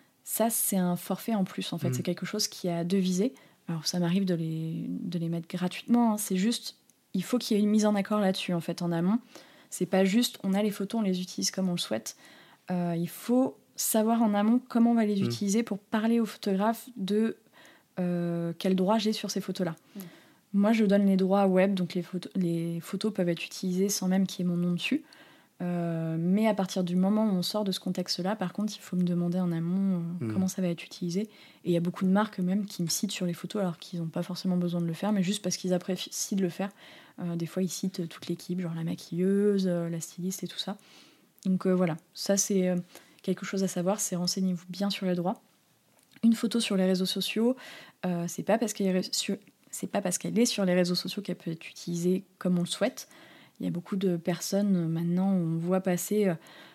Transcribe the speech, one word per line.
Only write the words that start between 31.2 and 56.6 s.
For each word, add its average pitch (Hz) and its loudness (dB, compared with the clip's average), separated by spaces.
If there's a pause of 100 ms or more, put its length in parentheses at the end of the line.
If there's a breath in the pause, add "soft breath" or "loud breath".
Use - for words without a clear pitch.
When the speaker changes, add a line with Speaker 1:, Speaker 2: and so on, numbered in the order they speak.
Speaker 1:
Et 214 -6 (400 loud breath)
il - 6
y 170 6
a 170 2
beaucoup 180 -2
de 185 4
marques 208 2
même 190 0
qui 180 -6
me 165 -2
citent - -2
sur 185 -4
les 170 0
photos 202 -6
alors 175 -2
qu'ils - -10
n'ont 165 -4
pas 175 -4
forcément 180 -2
besoin 175 0
de 170 0
le 165 -2
faire, 202 -2
mais 196 2
juste 202 -2
parce 180 -2
qu'ils 180 -2
apprécient - -4
de 190 2
le 175 2
faire. 190 -6 (520 loud breath)
Euh, 170 -4
des 170 -4
fois, 185 -4
ils 180 0
citent 185 -6
toute - -16
l'équipe, 175 -4
genre 165 -4
la 165 -6
maquilleuse, 190 0
euh, 170 0
la 165 -4
styliste 190 -8
et 180 -6
tout - -12
ça. - -8 (680 loud breath)
Donc, 185 2
euh, 185 4
voilà, 180 4 (180)
ça - 0
c'est, 190 2
euh, 180 2 (480 loud breath)
quelque 190 -2
chose 190 -2
à 185 2
savoir, 185 0
c'est - -2
renseignez-vous 180 0
bien 196 -2
sur 196 -4
les 180 2
droits. 180 -2 (840)
Une 233 8
photo 233 0
sur 220 0
les 190 4
réseaux 185 4
sociaux, 220 0 (500 loud breath)
euh, 175 -2
c'est 170 -8
pas 196 4
parce 214 -2
qu'elle 196 0
est 185 2
re-, - -6
sur, - -2 (340)
c'est - -8
pas 202 -2
parce 180 -2
qu'elle 175 -2
est 240 6
sur 202 0
les 180 4
réseaux 180 4
sociaux 180 -6
qu'elle 185 -6
peut - -8
être - -10
utilisée 175 -2 (140)
comme 180 2
on 175 2
le 175 -2
souhaite. - -4 (520 loud breath)
Il 180 -8
y 185 -2
a 175 -2
beaucoup 175 -6
de 185 0
personnes, 190 0
euh, 170 0
maintenant, 170 0
on 165 0
voit 180 0
passer, 190 0
euh, 175 2 (420 loud breath)